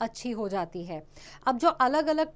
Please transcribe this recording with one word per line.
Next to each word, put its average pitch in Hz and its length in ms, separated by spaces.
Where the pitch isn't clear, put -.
अच्छी 240 300
हो 214 180
जाती 180 360
है। 165 220
अब 262 120
जो 330 100
अलग-अलग 311 680